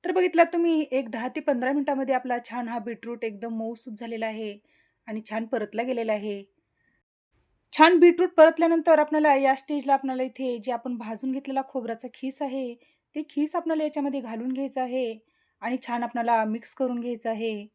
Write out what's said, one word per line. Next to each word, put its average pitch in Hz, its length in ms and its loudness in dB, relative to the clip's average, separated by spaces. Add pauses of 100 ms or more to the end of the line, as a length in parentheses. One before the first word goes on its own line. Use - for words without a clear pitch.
तर 370 80 -2
बघितला 359 320 4
तुम्ही 339 460 2
एक 254 200 0
दहा 233 180 -6
ते 269 120 -6
पंधरा 262 320 0
मिनिटामध्ये 269 420 0
आपला 254 300 -2
छान 240 240 -8
हा 240 100 -6
बीटरूट 226 460 -8
एकदम 220 320 -8
मऊसूत 226 360 -8
झालेला 226 340 -8
आहे 214 300 -8 (520)
आणि 220 200 -8
छान 226 160 -4
परतला 220 380 -4
गेलेला 233 300 -2
आहे. 202 300 -6 (1300)
छान 330 260 8
बीटरूट 349 380 6
परतल्यानंतर 330 600 6
आपल्याला 302 380 4
या 269 200 4
स्टेजला 277 380 -2
आपल्याला 262 280 -2
इथे 254 420 -4
जे 247 80 -4
आपण 240 240 -6
भाजून 226 360 -6
घेतलेला 269 360 -4
खोबऱ्याचा 226 460 -6
खीस - 280 -8
आहे 254 320 -6 (420)
ते 302 140 -4
खीस 302 260 -2
आपल्याला 320 280 -2
याच्यामध्ये 285 360 -4
घालून 233 320 -6
घ्यायचं 269 280 -4
आहे 247 340 -2 (480)
आणि 240 140 -2 (100)
छान 240 160 -4
आपल्याला 233 420 0
मिक्स 220 300 -6
करून 247 260 -2
घ्यायचं 233 300 -6
आहे. 214 340 -4 (100)